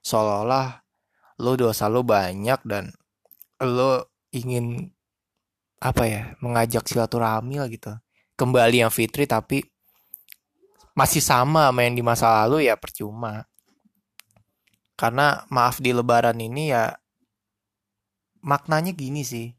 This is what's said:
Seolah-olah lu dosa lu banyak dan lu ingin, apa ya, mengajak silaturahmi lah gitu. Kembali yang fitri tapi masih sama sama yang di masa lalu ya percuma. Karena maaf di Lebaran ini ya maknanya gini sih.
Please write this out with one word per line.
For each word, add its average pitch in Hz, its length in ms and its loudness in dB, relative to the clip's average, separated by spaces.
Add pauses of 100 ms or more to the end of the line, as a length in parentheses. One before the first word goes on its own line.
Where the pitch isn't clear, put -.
Seolah-olah 117 800 -2 (560)
lu 123 160 0
dosa 117 320 0
lu 120 160 2
banyak 104 640 0
dan 98 240 -8 (720)
lu 127 400 0 (320)
ingin, 123 560 -6 (880)
apa 127 300 -2
ya, 107 140 -6 (200)
mengajak 117 460 -2
silaturahmi 117 760 -2
lah 127 80 -6
gitu. 110 240 -14 (400)
Kembali 123 480 4
yang 113 80 4
fitri 135 380 -2
tapi 123 340 -2 (1400)
masih 139 240 2
sama 143 480 4
sama 123 160 2
yang 120 80 0
di 123 80 -2
masa 117 400 4
lalu 139 240 2
ya 110 80 4
percuma. 107 720 -10 (1500)
Karena 135 480 0
maaf 123 320 0
di 123 160 0
Lebaran 117 480 2
ini 135 320 -4
ya 117 160 0 (1500)
maknanya 156 480 -2
gini 147 320 -8
sih. 120 240 -8 (120)